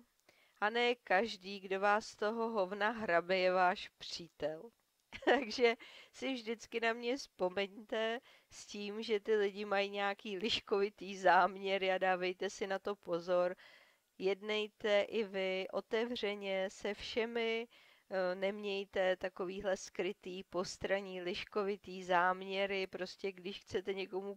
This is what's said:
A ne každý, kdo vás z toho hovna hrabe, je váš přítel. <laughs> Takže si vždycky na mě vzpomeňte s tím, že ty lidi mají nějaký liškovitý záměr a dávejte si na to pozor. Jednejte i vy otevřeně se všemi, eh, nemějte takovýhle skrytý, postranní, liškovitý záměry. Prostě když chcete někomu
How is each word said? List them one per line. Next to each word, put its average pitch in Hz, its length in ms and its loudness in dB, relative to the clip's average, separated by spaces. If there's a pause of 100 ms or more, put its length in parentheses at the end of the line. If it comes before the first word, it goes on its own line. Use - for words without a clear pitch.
(600)
A 208 80 2
ne 240 260 2
každý, 202 640 0
kdo 190 200 -2
vás 208 280 4
z - 80 -16
toho 226 340 0
hovna 202 400 0
hrabe, 185 480 2
je 185 140 4
váš 185 460 4
přítel. 160 760 -8 (420)
<laughs> - 120 -16
Takže 233 500 4 (360)
si 262 220 -4
vždycky 233 460 -6
na 226 140 2
mě 240 240 -2
vzpomeňte 208 1040 -2 (340)
s - 120 -16
tím, 208 380 -6
že 220 160 0
ty 220 160 2
lidi 202 300 2
mají 202 240 2
nějaký 202 480 -4
liškovitý 196 800 -2
záměr 190 680 6
a 190 140 4
dávejte 185 520 0
si - 180 -4
na 190 120 -2
to 202 160 -4
pozor. 180 600 2 (640)
Jednejte 208 840 0
i 220 220 -2
vy 190 480 -2
otevřeně 202 1000 -2
se 208 240 -6
všemi, 226 720 -2 (420)
eh, 185 260 0
nemějte 196 840 -2
takovýhle 190 600 -4
skrytý, 185 680 -6
postranní, 185 760 -4
liškovitý 190 840 -6
záměry. 190 840 0
Prostě 185 440 -6
když 185 280 -10
chcete 196 340 -4
někomu 196 440 -6